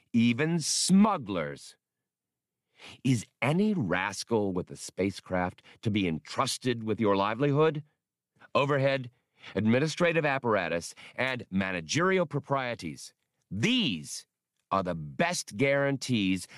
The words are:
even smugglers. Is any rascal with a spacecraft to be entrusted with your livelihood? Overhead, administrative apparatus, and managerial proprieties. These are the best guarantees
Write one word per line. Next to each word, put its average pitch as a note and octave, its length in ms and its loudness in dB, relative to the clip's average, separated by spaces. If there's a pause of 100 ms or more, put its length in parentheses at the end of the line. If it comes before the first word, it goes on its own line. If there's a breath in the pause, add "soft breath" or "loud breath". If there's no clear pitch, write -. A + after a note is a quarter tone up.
(120)
even A#2+ 480 2
smugglers. B2 1160 2 (1300 loud breath)
Is B2 220 2 (160)
any F3+ 320 2
rascal G2+ 800 -2
with E2+ 180 -4
a C#2 60 -14
spacecraft F#2 840 -4 (180 loud breath)
to A#2 100 -2
be G2+ 160 2
entrusted A#2 760 -2
with G#2+ 180 -2
your G2+ 160 4
livelihood? C#3+ 680 0 (680 loud breath)
Overhead, C3+ 540 2 (460 loud breath)
administrative D3+ 720 2
apparatus, G2+ 680 0 (220 loud breath)
and B2 340 -4
managerial G2 760 0
proprieties. B2 880 -6 (380)
These A#2+ 760 0 (440)
are F#2+ 140 0
the F2+ 100 -4
best G2+ 600 -4
guarantees C3 880 0 (120)